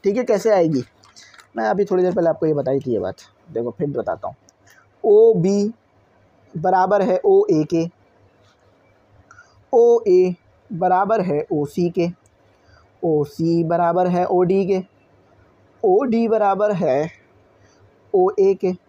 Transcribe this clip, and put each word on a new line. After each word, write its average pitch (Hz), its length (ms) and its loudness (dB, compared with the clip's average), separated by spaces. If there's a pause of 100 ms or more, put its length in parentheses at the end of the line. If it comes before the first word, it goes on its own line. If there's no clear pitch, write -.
ठीक 202 120 0
है, 247 80 -2
कैसे 220 260 0
आएगी, 165 320 2 (720)
मैं 220 80 -4
अभी 202 200 0
थोड़ी 185 180 0
देर 180 120 0
पहले 170 140 0
आपको 160 180 -2
ये 156 80 0
बताई 135 260 -2
थी 127 120 -4
ये 107 60 0
बात, 92 180 -6 (360)
देखो 117 180 -6
फिर 143 180 -8
बताता 101 400 -8
हूँ। - 80 -14 (680)
ओबी 208 680 4 (840)
बराबर 190 480 0
है 185 220 0
ओए 196 400 4
के, 165 200 -2 (1900)
ओए 226 600 4 (360)
बराबर 185 500 0
है 151 320 -4
ओसी 156 380 -4
के, 175 180 -2 (960)
ओसी 160 600 -2
बराबर 170 420 0
है 180 200 0
ओडी 185 400 0
के, 185 160 -2 (1000)
ओडी 226 460 2
बराबर 208 460 0
है 156 360 -2 (1040)
ओए 196 400 2
के। 185 180 -4 (160)